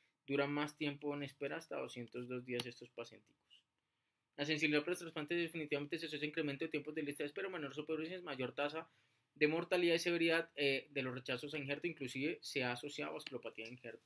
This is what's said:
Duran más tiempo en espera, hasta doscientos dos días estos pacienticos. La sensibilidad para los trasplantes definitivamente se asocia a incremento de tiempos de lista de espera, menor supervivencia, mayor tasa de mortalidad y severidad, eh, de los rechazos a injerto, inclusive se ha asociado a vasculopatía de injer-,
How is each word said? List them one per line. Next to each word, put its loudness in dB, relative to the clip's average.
Duran 4
más 0
tiempo -2
en -4
espera, -6
hasta -8
doscientos -6
dos -4
días 0
estos -14
pacienticos. -14
La 0
sensibilidad 4
para -2
los 0
trasplantes -2
definitivamente 0
se -6
asocia -2
a -2
incremento 0
de -4
tiempos -2
de -2
lista -4
de -2
espera, -4
menor -4
supervivencia, -2
mayor -2
tasa 0
de 6
mortalidad 4
y 4
severidad, 4
eh, 2
de 0
los -2
rechazos -4
a -2
injerto, -2
inclusive -2
se -2
ha 2
asociado -6
a -6
vasculopatía -8
de -12
injer-, -12